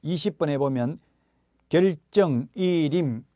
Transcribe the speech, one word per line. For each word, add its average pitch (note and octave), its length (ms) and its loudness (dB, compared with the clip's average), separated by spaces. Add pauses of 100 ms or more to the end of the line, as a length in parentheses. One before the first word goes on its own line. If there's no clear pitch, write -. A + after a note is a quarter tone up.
이십 E3+ 360 -4
번에 D3 200 -2
보면 C3+ 380 -2 (720)
결정 E3+ 840 2
일임 D#3+ 720 0 (120)